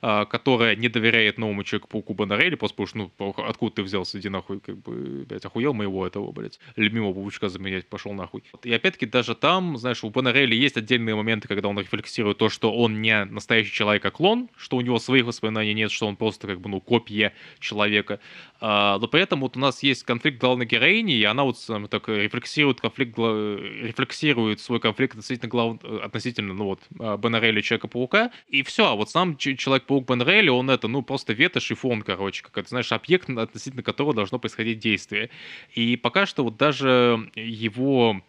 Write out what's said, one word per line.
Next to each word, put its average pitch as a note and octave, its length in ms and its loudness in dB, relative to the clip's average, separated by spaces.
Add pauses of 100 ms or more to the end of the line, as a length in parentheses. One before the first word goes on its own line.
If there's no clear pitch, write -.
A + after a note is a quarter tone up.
э, G#2 240 2
которая A#2 500 2
не A#2 140 0
доверяет A2 480 4
новому G#2 260 -4
Человеку-пауку - 480 -6
Бена G2+ 240 0
Рейли, D#3 200 2
просто G#2+ 180 -4
потому G2+ 120 -4
что, - 120 -10
ну, G2 180 -6
паук, G2 220 -6
откуда A2 380 -4
ты G#2+ 60 -4
взялся, G2 360 -4
иди G2 100 -8
нахуй, F#2+ 320 -8
как G2 160 -14
бы, C2+ 500 -10
блядь, G#2 200 -12
охуел A#2+ 260 -2
мы G#2+ 120 -2
его F#2+ 220 -4
этого, G2+ 260 -8
блядь, - 280 -12 (160)
любимого G#2+ 380 0
паучка G2 340 -6
заменять, F#2+ 460 -6
пошёл G2+ 180 -10
нахуй. F#2 300 -10 (100)
Вот. - 140 -16
И A#2+ 60 -2
опять-таки - 340 0
даже A#2 300 0
там, F3 420 2
знаешь, A#2 240 -4
у A2+ 80 -4
Бена B2+ 220 0
Рейли B2 240 4
есть B2+ 200 2
отдельные A2+ 380 0
моменты, G#2+ 320 -2
когда G2+ 220 -2
он G2+ 100 -2
рефлексирует G#2 600 -2
то, A2 100 4
что A2 260 0
он A2 260 2
не A2 240 2
настоящий G#2 480 0
человек, G#2 320 2
а G2 60 2
клон, A3+ 460 2
что - 200 -4
у B2+ 40 2
него A#2+ 180 2
своих B2+ 280 4
воспоминаний A2 480 -2
нет, G#2+ 180 0
что - 160 -2
он G2+ 80 -4
просто, G#2+ 320 -2
как F#2+ 120 -6
бы, F#2+ 80 -10
ну, F#2+ 120 -4
копия G#2+ 520 0 (280)
человека. G#2 580 -2 (420)
А, G2+ 380 2
но A2+ 80 -4
при D3 160 2
этом F3+ 180 0
вот B2+ 160 -4
у B2+ 40 -4
нас C3 240 0
есть C3+ 180 0
конфликт B2 380 -2
главной B2+ 260 2
героини, D#3+ 500 2
и A2 80 4
она A#2 200 2
вот, C3 140 0
скажем G#2 280 -6
так, G#2 220 -4
рефлексирует A#2 720 0
конфликт A#2+ 340 -4
гла-, G#2+ 460 0
рефлексирует A2+ 1000 -2
свой A#2 200 -2
конфликт B2 340 0
относительно A#2 340 -8
глав-, A#2 300 0 (240)
относительно, G#2+ 520 -6
ну G#2 100 -4
вот, F#2+ 160 -4 (180)
а, G#2+ 180 -4
Бена A2+ 220 0
Рейли, A2 220 4
Человека-паука, C3 720 0 (160)
и C#3 160 -2
всё, G#3+ 220 2
а C3+ 100 4
вот G#2 120 0
сам E3+ 280 2
Ч-, C3+ 200 -2
Человек-паук C3+ 520 2
Бен B2 140 2
Рейли, F#3 260 6
он B2+ 200 4
это, B2 200 2
ну, B2+ 140 0
просто C3 300 -4
ветошь C#3 380 0
и A2+ 40 0
фон, A#2 280 -2
короче, F#2+ 400 -4
как - 160 -10
это, G2+ 120 -8
знаешь, B2 200 -2
объект, D3+ 400 0
относительно B2+ 540 -6
которого C#3+ 300 0
должно A2 260 -2
происходить A2 400 -4
действие. G#2 500 -2 (440)
И A#2+ 220 2
пока F#3+ 300 2
что - 160 -2
вот A2 140 -2
даже B2+ 800 4
его A2+ 920 2